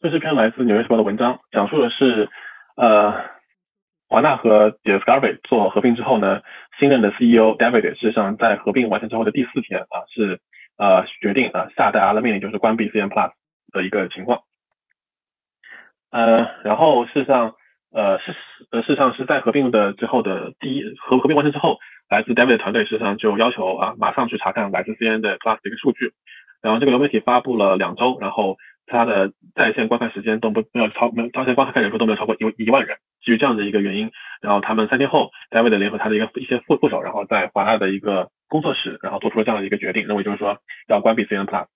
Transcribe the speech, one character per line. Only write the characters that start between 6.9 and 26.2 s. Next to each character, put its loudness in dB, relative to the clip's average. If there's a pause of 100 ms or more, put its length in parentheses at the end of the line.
任 4
的 4
C 0
E 8
O 6
David 2
事 -16
实 0
上 -2
在 2
合 -4
并 0
完 0
成 -10
之 -8
后 0
的 0
第 -2
四 -6
天 -6
啊， -12 (100)
是， -2 (360)
呃， 4 (160)
决 -2
定 2
啊， -4
下 4
达 2
了 2
命 0
令， -4
就 -8
是 -6
关 2
闭 -2
C -2
N -2
Plus -2 (400)
的 -4
一 -4
个 -2
情 -14
况。 -2 (1700)
呃， 4 (300)
然 0
后 4
事 -16
实 0
上， 0 (380)
呃， 0
是， -12 (360)
呃， -2
事 -6
实 2
上 2
是 -8
在 0
合 -4
并 2
的 2
之 -6
后 0
的 -6
第 -6
一， -6 (160)
合-， 0
合 2
并 4
完 2
成 2
之 -6
后， 0 (320)
来 0
自 -2
David 4
的 4
团 -4
队 0
事 -6
实 -4
上 -2
就 0
要 2
求 -4
啊， -4
马 -2
上 -2
去 -8
查 -4
看 -4
来 -4
自 -8
C -2
N 0
的 -4
Plus -4
的 -8
一 -12
个 -14
数 -2
据。 -6 (500)